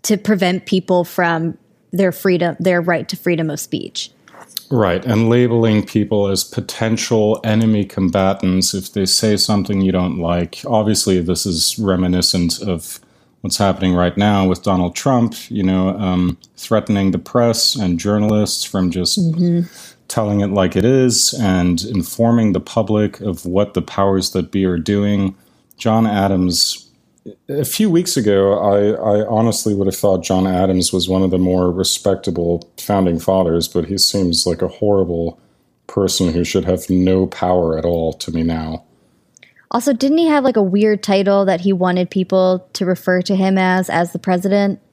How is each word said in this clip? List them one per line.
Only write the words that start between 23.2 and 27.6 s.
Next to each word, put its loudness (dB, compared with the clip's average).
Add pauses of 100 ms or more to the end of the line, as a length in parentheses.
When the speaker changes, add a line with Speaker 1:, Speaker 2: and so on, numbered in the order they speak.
Speaker 2:
of -6
what -2
the 0
powers 0
that -4
be 0
are 0
doing. 0 (420)
John 2
Adams, 0 (600)
a -4